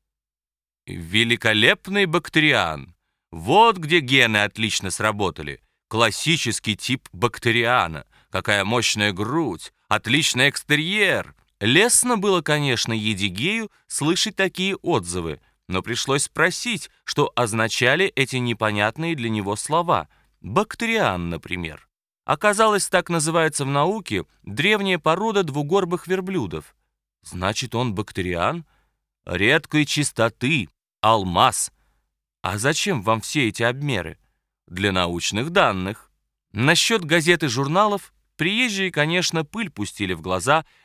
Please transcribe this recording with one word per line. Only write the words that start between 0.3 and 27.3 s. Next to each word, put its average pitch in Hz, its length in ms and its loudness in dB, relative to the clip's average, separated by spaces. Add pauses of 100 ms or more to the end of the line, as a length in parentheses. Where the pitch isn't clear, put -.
"Великолепный 113 1200 2
бактериан! 104 920 0 (360)
Вот 180 460 4
где 165 220 2
гены 123 380 4
отлично 104 520 -2
сработали. 90 720 -2 (260)
Классический 113 880 0
тип - 360 -6
бактериана. 113 960 0 (260)
Какая 98 320 0
мощная 104 480 0
грудь, 107 640 -4 (140)
отличный 127 640 2
экстерьер!" 156 840 -2 (240)
Лестно 214 580 4
было, 190 240 2
конечно, 143 520 0
Едигею 110 760 -2 (180)
слышать 180 500 -2
такие 190 400 -2
отзывы – 87 640 -4 (280)
но 92 140 -2
пришлось 131 400 -2
спросить, 175 680 -4 (140)
что - 320 -2
означали 120 720 0
эти 135 300 -2
непонятные 113 800 0
для 117 140 -4
него 104 260 -2
слова. 156 540 -2 (320)
Бактериан, 135 880 -2
например. 85 580 -10 (380)
Оказалось, 208 640 2
так 180 200 0
называется 160 560 0
в 135 40 -4
науке 143 560 0 (180)
древняя 190 540 0
порода 190 460 0
двугорбых 170 640 -2
верблюдов. 170 680 -4 (480)
Значит, 98 520 -4